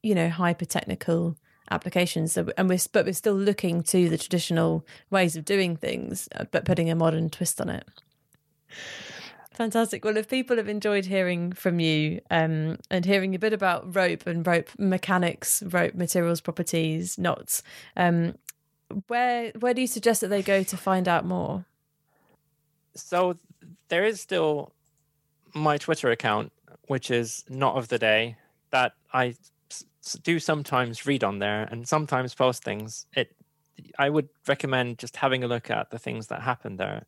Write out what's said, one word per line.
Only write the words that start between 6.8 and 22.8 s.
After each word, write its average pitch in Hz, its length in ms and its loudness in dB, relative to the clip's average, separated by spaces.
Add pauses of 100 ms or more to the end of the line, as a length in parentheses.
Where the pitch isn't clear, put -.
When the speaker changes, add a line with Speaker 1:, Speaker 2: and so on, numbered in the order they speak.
Speaker 1:
a 165 40 2
modern 160 360 2
twist - 300 -4
on - 80 -4
it. - 200 -8 (1600)
Fantastic. 226 520 0
Well, 214 120 2
if 214 120 -2
people 254 280 0
have 214 120 -2
enjoyed 208 380 0
hearing 180 460 0
from 175 280 0
you, 156 400 2 (100)
um, 160 480 2 (120)
and 180 140 0
hearing 190 300 2
a 180 40 -4
bit 214 140 0
about 185 420 -2
rope 180 320 0
and 170 200 -2
rope 170 320 2
mechanics, 185 880 0
rope 175 300 0
materials, 170 460 0
properties, 165 800 -2
knots, - 440 -2 (340)
um, 170 400 2 (720)
where, 240 420 0 (100)
where 247 140 2
do 247 60 0
you 254 60 2
suggest 226 360 2
that 202 60 -2
they 202 140 2
go 196 200 4
to 190 140 -4
find 185 320 2
out 170 160 2
more? 180 420 -2 (1300)